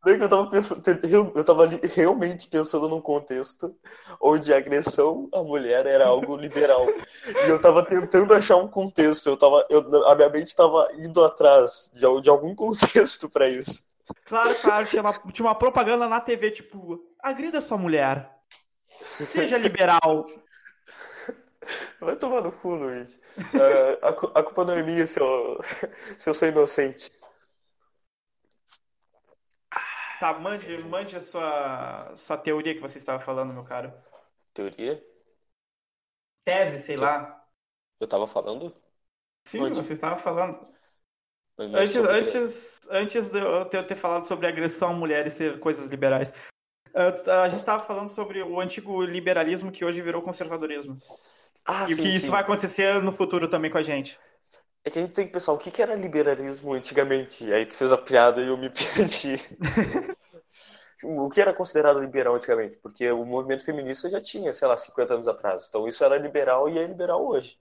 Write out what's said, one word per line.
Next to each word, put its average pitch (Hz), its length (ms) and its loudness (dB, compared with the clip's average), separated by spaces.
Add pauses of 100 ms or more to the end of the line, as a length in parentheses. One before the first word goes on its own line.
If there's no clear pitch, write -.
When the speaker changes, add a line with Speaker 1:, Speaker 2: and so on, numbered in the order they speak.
Speaker 1:
Não, 190 80 8
é 220 40 4
que 226 60 0
eu 196 60 2
tava 196 200 4
pensando, 202 320 -2 (540)
eu 151 80 0
tava 165 200 8
ali 165 160 2 (140)
realmente 180 540 0
pensando 156 400 -2
num 160 140 -4
contexto 143 760 -6 (460)
onde 151 320 4
a 139 40 6
agressão 147 760 0
à 185 100 -2
mulher 135 420 0
era 135 200 4
algo 135 320 2
liberal. 143 480 2 (600)
E - 40 4
eu 156 100 4
tava 175 260 8
tentando 185 480 4
achar 208 240 6
um 190 100 4
contexto, 160 600 0
eu 139 100 0
tava... 143 320 8
Eu... 147 380 6
a 143 80 10
minha 147 140 8
mente 151 260 -4
tava 160 320 6 (100)
indo 165 260 2
atrás 139 680 6
de 123 120 0
al-, 131 160 6
de 135 80 6
algum 147 260 4
contexto 220 760 2
pra 135 200 2
isso. - 340 -8 (400)
Speaker 2:
Claro, 226 380 0
claro, 214 260 2
tinha 214 140 -2
uma, 208 120 0 (180)
tinha 233 140 -4
uma 220 100 2
propaganda 240 520 0
na 226 140 -2
T 240 140 -2
V, 214 160 -2
tipo, 180 480 -16 (220)
"Agrida 285 400 -6
sua - 160 -6
mulher. 143 520 0 (1000)
Seja 202 260 -2
liberal." 170 680 2 (1700)
Speaker 1:
Vai 170 160 -4
tomar 254 260 -2
no 175 100 -6
cu, - 240 -10
Luiz. 127 320 -8 (920)
Ah, - 80 4
a - 40 0
cu-, - 200 -4
a 156 80 4
culpa 175 240 -2
não 175 80 -2
é 170 80 -2
minha 165 240 0
se 160 140 -6
eu, 131 400 0 (260)
<laughs> - 320 -16
se - 120 -6
eu 151 40 0
sou 160 140 2
inocente. 147 640 0 (3000)
Speaker 2:
Tá, 160 180 -2
mande, 170 480 -10
mande 185 300 -10
a 175 60 -12
sua, 143 920 -8
sua - 220 -10
teoria 156 380 -6
que 160 60 -16
você 139 160 -16
estava 131 220 -8
falando, 131 340 -8
meu 123 100 -16
caro. 123 300 -12 (600)
Speaker 1:
Teoria? 110 480 -10 (1400)
Speaker 2:
Tese, 180 360 -2
sei 147 160 -10
Speaker 1:
Eu, 131 60 -4
Speaker 2:
lá. 147 440 -4 (540)
Speaker 1:
eu 110 80 -8
tava 104 200 -2
falando? 147 480 -10 (720)
Speaker 2:
Sim, - 160 -8
Speaker 1:
Onde? 135 160 -4
Speaker 2:
você 156 160 -10
estava 160 240 -8
falando. 175 420 -6 (960)
Speaker 1:
Mas 104 160 -10
Speaker 2:
Antes, 202 200 2
Speaker 1:
sobre 233 140 2
o 190 60 4
quê? 214 60 4
Speaker 2:
antes, 233 600 -6 (100)
antes 202 400 -4
de 202 100 -4
eu 185 260 -2
ter, 185 200 -6
ter 190 100 -8
falado 175 300 -4
sobre 175 220 -4
agressão 165 420 -4
à 175 40 -4
mulher 156 340 -4
e 156 40 -8
ser 156 280 -6
coisas 143 280 -6
liberais. 135 460 -2 (600)
Ah, 185 500 0
a 180 60 0
gente 202 140 -8
tava 214 200 -4
falando 208 260 -10
sobre 202 320 -10
o 175 180 -8
antigo 190 440 -8
liberalismo 180 680 -2
que 180 140 -8
hoje 170 160 -4
virou 170 200 -6
conservadorismo. 156 760 -10 (680)
Speaker 1:
Ah, 190 240 -4
Speaker 2:
E 165 40 0
o 156 40 -2
Speaker 1:
sim, 160 60 -4
Speaker 2:
que - 60 0
isso 185 180 0
Speaker 1:
sim. 131 40 -2
Speaker 2:
vai 202 100 0
acontecer 196 600 0
no 190 100 -2
futuro 180 360 -2
também 160 220 -2
com 165 80 -4
a 160 60 0
gente. 143 360 -8 (640)
Speaker 1:
É 151 60 -6
que 151 80 -8
a 170 40 -4
gente 175 120 -6
tem 196 140 -4
que 175 60 -16
pensar 175 180 -4
o 147 60 0
que 160 120 -12
que - 120 -4
era 220 120 0
liberalismo 143 800 -4
antigamente. 131 800 -4
Aí 110 140 2
tu - 100 -18
fez 131 160 2
a 127 60 4
piada 123 440 4
e 127 60 -4
eu 127 100 -2
me 131 140 -8
<laughs> - 0 -
perdi. - 680 -4 (1700)
O 143 260 -6
que 139 100 0
era 190 140 4
considerado 151 460 2
liberal 131 360 -2
antigamente? 113 420 -2
Porque 120 340 -6
o 117 140 -4
movimento 131 380 -6
feminista 143 460 -8
já 202 120 -6
tinha, 180 320 -8
sei - 140 -2
lá, 120 100 2
cinquenta 123 360 -4
anos 117 140 -4
atrás. 101 400 -6
Então 110 200 -6
isso 120 160 -2
era 139 140 4
liberal 143 520 0
e 165 100 -4
é 165 80 -2
liberal 180 400 -4
hoje. 135 340 -4